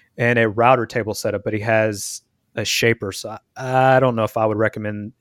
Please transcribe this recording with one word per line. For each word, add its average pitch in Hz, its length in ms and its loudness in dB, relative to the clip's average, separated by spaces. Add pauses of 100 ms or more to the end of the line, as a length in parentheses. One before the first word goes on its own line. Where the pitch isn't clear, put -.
(180)
and 120 200 2
a 117 120 4
router 117 360 4
table 107 280 -4
setup, 101 320 -4
but 107 80 -6
he 107 80 -2
has 110 640 -2 (320)
a 110 100 -6
shaper. 110 480 0
So 110 240 -12 (180)
I, 131 400 2
I 131 60 6
don't 127 140 2
know 113 80 0
if 107 120 -2
I 110 100 0
would 107 120 0
recommend, 107 640 -4